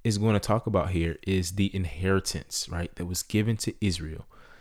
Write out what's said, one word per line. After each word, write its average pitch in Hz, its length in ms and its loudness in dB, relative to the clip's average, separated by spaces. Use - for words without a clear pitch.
is 107 140 2
gonna 107 220 4
talk - 280 0
about 92 240 2
here 82 260 0
is 92 260 0
the 98 220 2
inheritance, 92 920 -2
right, 85 260 -4
that 87 100 -6
was 87 180 -4
given 107 340 0
to - 240 -4
Israel 82 440 -2